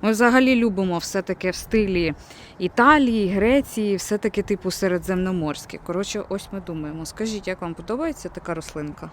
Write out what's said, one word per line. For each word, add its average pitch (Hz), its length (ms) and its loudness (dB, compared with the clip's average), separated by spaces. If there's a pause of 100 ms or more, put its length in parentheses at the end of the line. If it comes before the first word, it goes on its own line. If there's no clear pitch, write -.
Ми 214 80 2
взагалі 247 460 6
любимо 190 420 2
все 190 240 -4
таке 185 280 -4
в 175 40 -4
стилі 185 600 0 (440)
Італії, 240 720 4
Греції, 214 680 2
все 208 220 -2
таке 202 240 -2
типу 190 280 -2
середземноморське. 180 1160 -2
Коротше, 190 420 -4
ось 196 240 -6
ми 196 80 -8
думаємо. 160 460 -8
Скажіть, 214 420 -6
як 185 140 -6
вам 170 120 -6
подобається 277 540 -6
така 170 260 -8
рослинка? 156 580 -10